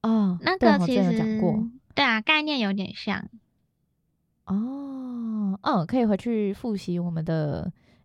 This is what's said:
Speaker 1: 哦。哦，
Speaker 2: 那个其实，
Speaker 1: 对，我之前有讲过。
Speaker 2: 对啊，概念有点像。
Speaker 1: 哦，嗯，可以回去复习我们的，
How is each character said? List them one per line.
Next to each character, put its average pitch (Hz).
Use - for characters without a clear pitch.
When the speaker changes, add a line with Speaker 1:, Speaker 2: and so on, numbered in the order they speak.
Speaker 1:
哦。 220
哦， 202
Speaker 2:
那 339
个 311
其 247
实， 247
Speaker 1:
对， -
我 -
之 233
前 -
有 226
讲 220
过。 214
Speaker 2:
对 285
啊， 226
概 302
念 302
有 202
点 190
像。 -
Speaker 1:
哦， 233
嗯， 214
可 254
以 240
回 208
去 214
复 220
习 175
我 175
们 165
的， 156